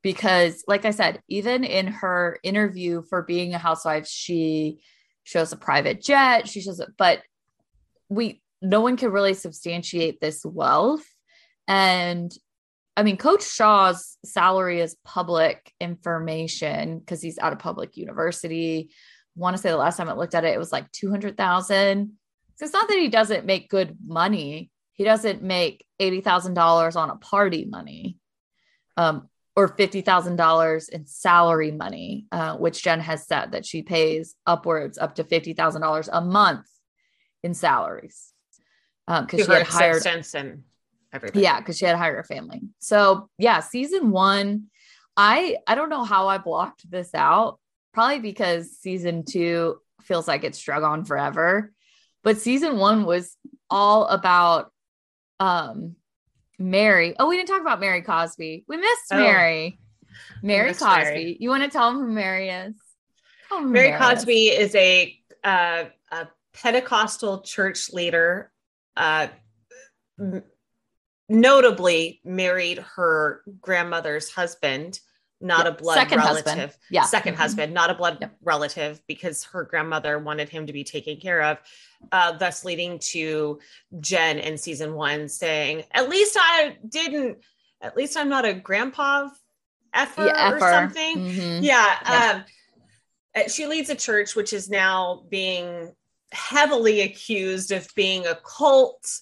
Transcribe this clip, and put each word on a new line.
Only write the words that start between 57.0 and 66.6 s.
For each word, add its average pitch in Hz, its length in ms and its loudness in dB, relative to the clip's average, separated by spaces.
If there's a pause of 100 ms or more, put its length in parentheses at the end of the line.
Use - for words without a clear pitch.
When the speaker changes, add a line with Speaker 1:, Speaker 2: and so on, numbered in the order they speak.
Speaker 1:
Oh, 277 80 4
we 349 80 2
didn't 359 140 -4
talk 381 100 0
about 269 220 -2
Mary 185 220 -2
Cosby. 165 680 -6
We 311 80 -8
missed 440 340 -2
Speaker 2:
Oh. 294 60 0
Speaker 1:
Mary. 175 640 2 (640)
Mary 208 260 2
Speaker 2:
Missed 175 100 -6
Speaker 1:
Cosby. 185 240 4
Speaker 2:
Mary. 160 380 -4
Speaker 1:
You 240 80 -4
wanna 269 200 0
tell 247 200 2
'em 254 80 -2
who 269 100 -4
Mary 190 420 -4
is? 185 260 -10 (720)
Tell 392 80 -4
'em 311 80 -4
who 262 60 0
Speaker 2:
Mary 254 180 6
Speaker 1:
Mary 294 120 -2
is. 262 60 4 (120)
Speaker 2:
Cosby 226 320 4
is 202 240 0
a, 185 440 4 (240)
uh, 175 420 0 (260)
a 160 160 -10 (260)
Pentecostal 220 880 -2